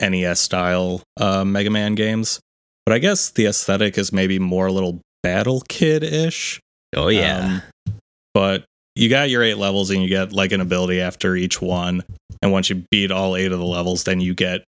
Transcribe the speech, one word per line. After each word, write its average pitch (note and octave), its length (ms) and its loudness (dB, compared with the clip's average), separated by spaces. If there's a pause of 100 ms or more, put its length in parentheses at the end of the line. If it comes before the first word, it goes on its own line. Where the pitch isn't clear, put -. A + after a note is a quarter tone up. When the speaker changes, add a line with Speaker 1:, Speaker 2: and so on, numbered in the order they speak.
Speaker 1:
N F#2+ 140 0
E F2+ 100 0
S F2 160 0
style, F2+ 600 0 (180)
uh, G2 240 2
Mega G2+ 260 0
Man G#2+ 260 0
games. A2 440 -2 (460)
But A2 80 4
I A#2+ 40 2
guess F#3 320 0
the A2 160 2
aesthetic G2+ 500 0
is G2 160 -2
maybe F#2+ 280 2
more F#2 260 0
a F#2+ 60 0
little F2+ 280 -2 (220)
Battle G2+ 460 0
Kid-ish. D#3 920 0 (380)
Speaker 2:
Oh, - 120 2
yeah. F#2 520 2 (260)
Speaker 1:
Um, G#2+ 80 -6 (400)
but G2 300 2 (320)
you A#2 120 4
got C#3 220 4
your A#2+ 120 2
eight A2 140 2
levels, G2 340 0
and F#2+ 120 2
you F#2 60 0
get, F#2+ 240 0
like, G2 200 2
an F#2+ 80 0
ability F2+ 400 0
after F#2 360 -2
each F2+ 240 -2
one. F2+ 420 -2 (400)
And G2+ 100 2
once F#2+ 180 0
you F#2 200 -4
beat G2 200 2
all F#2+ 260 0
eight F#2 160 -2
of F#2 60 -2
the F2 60 -4
levels, F2 400 -2
then F#2 160 0
you F2+ 140 0
get F#2 340 -4